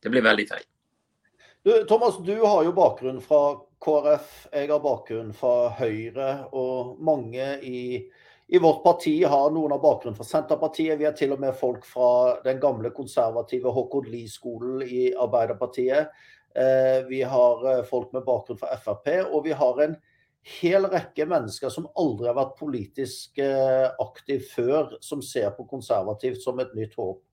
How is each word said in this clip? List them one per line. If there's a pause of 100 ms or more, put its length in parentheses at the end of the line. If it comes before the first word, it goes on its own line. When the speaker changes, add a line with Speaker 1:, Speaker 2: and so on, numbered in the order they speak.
Speaker 1:
Det
blir
veldig
feil. (1000)
Speaker 2:
Du,
Thomas,
du
har
jo
bakgrunn
fra (200)
K
R
F,
jeg
har
bakgrunn
fra
Høyre,
og
mange
i, (380)
i
vårt
parti
har
noen
av
bakgrunn
fra
Senterpartiet.
Vi
har
til
og
med
folk
fra
den
gamle
konservative
Håkon
Lie-skolen
i
Arbeiderpartiet. (440)
Eh,
vi
har,
eh,
folk
med
bakgrunn
fra
F
R
P,
og
vi
har
en (680)
hel
rekke
mennesker
som (100)
aldri
har
vært
politisk,
eh, (100)
aktiv
før,
som
ser
på
konservativt
som
et
nytt
håp. (120)